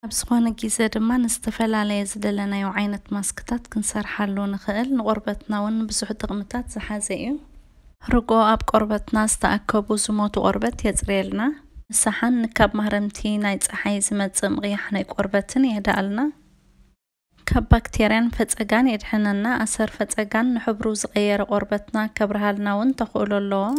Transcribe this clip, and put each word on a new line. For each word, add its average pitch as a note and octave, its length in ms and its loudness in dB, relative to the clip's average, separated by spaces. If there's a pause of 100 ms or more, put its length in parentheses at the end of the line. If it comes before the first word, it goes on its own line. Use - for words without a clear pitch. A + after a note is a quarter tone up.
ኣብ A3 120 -10
ዝኾነ A#3 400 2
ግዜ A3 240 -4 (120)
ድማ A3 260 0
ንዝተፈላለየ A3 880 0
ዝደለናዮ G3+ 640 -2
ዓይነት G3+ 400 -2
ማስክታት G3+ 560 -4
ክንሰርሓሉ G#3 720 -4 (120)
ንኽእል። G3+ 440 -2
ንቆርበትና G#3+ 640 -2
እውን G#3 280 0
ብዙሕ G#3 300 -4
ጥቕምታት G#3 560 -6
ዝሓዘ G#3 440 -6
እዩ። G#3 160 -6 (720)
ርጎ A#3+ 280 2 (140)
ኣብ A3 200 4
ቆርበትና G#3+ 520 2 (100)
ዝተኣከቡ G#3 600 0 (100)
ዝሞቱ G#3 440 0
ቆርበት G#3 400 2
የጽርየልና። G3 600 0 (420)
ንሳሓን A#3 540 2
ንካብ A3+ 360 2
ማህረምቲ G#3 460 -2 (180)
ናይ G3+ 220 0
ፀሓይ - 400 -2
ዝመጽእ G3+ 500 -2
ምቕያሕ G3+ 400 -4
ናይ G3 160 -2
ቆርበትን G3+ 600 0
የዳኣልና። G3+ 540 0 (1300)
ካብ A#3 200 2
ባክቴርያን A3+ 640 4
ፈጸጋን A3+ 580 2
የድሕነና። G#3 680 0
ኣሰር A3 360 0
ፈጸጋን G#3+ 600 -2
ንሕብሩ A3+ 440 -2
ዝቐየረ G#3 500 2
ቆርበትና G#3 520 -2 (140)
ከብርሃልና G3+ 580 0
እውን G#3+ 240 2
ተኽእሎ G#3+ 420 -2
ኣለዎ። G3 320 0 (120)